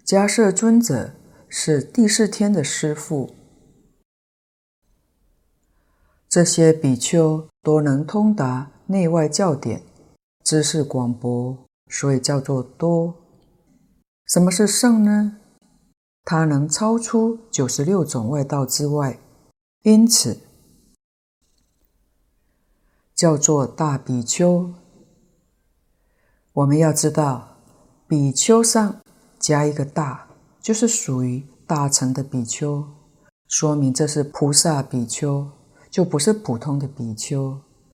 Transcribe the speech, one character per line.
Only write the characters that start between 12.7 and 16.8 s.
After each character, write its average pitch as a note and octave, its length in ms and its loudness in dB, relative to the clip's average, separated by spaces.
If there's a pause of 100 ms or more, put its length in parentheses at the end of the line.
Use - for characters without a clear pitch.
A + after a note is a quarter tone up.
什 - 160 4
么 F3+ 80 4
是 G3+ 160 2
圣 A3 380 2
呢？ G#3 340 0 (880)
它 D#3+ 200 0
能 C#3+ 240 0
超 A3 300 -2